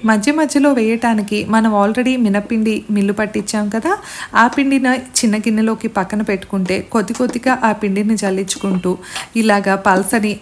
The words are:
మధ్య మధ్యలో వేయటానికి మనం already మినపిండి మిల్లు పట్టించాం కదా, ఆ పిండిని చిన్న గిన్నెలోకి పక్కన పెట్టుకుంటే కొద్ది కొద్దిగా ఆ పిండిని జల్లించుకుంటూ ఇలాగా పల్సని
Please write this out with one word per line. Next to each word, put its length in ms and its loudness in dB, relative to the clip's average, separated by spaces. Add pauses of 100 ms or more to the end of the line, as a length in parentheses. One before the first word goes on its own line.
మధ్య 300 2
మధ్యలో 300 2 (100)
వేయటానికి 580 0 (160)
మనం 260 4
already 340 2 (120)
మినపిండి 500 0 (200)
మిల్లు 240 2
పట్టించాం 460 -4 (100)
కదా, 180 0 (480)
ఆ 20 8 (120)
పిండిని 360 2 (280)
చిన్న 260 2
గిన్నెలోకి 520 0
పక్కన 320 -2
పెట్టుకుంటే 460 -2 (200)
కొద్ది 240 0
కొద్దిగా 340 0 (160)
ఆ 20 2 (120)
పిండిని 400 0
జల్లించుకుంటూ 680 -2 (500)
ఇలాగా 360 2 (100)
పల్సని 540 2